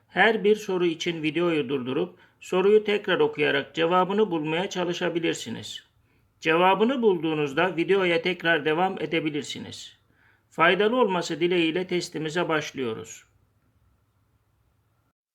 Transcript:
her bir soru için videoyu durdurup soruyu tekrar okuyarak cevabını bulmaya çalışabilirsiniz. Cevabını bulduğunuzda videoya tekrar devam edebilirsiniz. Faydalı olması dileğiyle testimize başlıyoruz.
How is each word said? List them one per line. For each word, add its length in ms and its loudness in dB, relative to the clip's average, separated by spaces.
her 360 2
bir 120 4
soru 300 -2
için 380 -2
videoyu 460 0
durdurup 500 -4
soruyu 440 4
tekrar 360 0
okuyarak 560 0
cevabını 560 2
bulmaya 380 -2
çalışabilirsiniz. 1120 -4
Cevabını 640 2
bulduğunuzda 720 0
videoya 460 2
tekrar 440 0
devam 360 0
edebilirsiniz. 1000 -6
Faydalı 460 2
olması 440 0
dileğiyle 480 0
testimize 640 -4
başlıyoruz. 760 -4